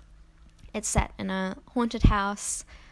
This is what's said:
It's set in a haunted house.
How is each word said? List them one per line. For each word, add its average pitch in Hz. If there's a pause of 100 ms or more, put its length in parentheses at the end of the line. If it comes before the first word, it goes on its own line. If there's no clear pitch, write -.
(720)
It's 214
set -
in 196
a 190 (160)
haunted 233
house. 202 (280)